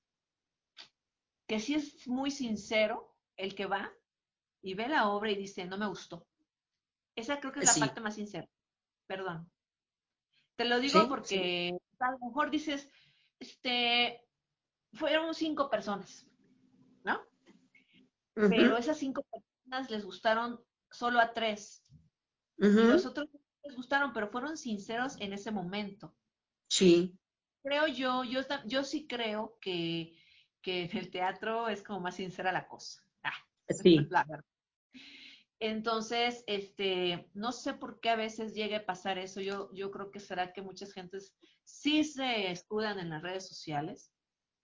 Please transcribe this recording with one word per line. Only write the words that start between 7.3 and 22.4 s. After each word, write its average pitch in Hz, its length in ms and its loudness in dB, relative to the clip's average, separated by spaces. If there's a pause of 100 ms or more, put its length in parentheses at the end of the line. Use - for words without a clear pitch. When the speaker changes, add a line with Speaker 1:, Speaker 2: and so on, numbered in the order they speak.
Speaker 1:
creo 269 120 -8
que 285 80 -8
es 277 60 0
la - 80 10
Speaker 2:
Sí. 302 60 4
Speaker 1:
parte 220 200 -2
más 214 140 -4
sincera. 208 340 -10 (600)
Perdón. 185 420 -8 (1040)
Te 240 80 -2
lo 240 140 4
digo 277 220 6
Speaker 2:
Sí, - 80 6
Speaker 1:
porque 180 640 -2
Speaker 2:
sí. - 260 -10
Speaker 1:
a 254 140 0
lo 262 80 -10
mejor 247 300 -2
dices, 294 380 -4 (520)
este, 240 840 0 (680)
fueron 311 420 0
cinco 302 340 -2
personas, 202 580 -4 (800)
¿no? - 160 0 (1160)
Speaker 2:
Ujú. 208 120 6
Speaker 1:
Pero 226 280 8
esas 294 220 0
cinco 269 260 -4
personas 254 680 -10
les 214 140 -4
gustaron 226 560 0 (300)
solo 240 300 0
a 226 140 2
tres. 220 500 -4 (720)